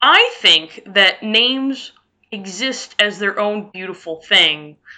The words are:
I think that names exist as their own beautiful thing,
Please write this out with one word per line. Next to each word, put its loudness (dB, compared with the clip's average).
I 4
think 0
that 2
names -2
exist -8
as -2
their -4
own -4
beautiful -12
thing, 0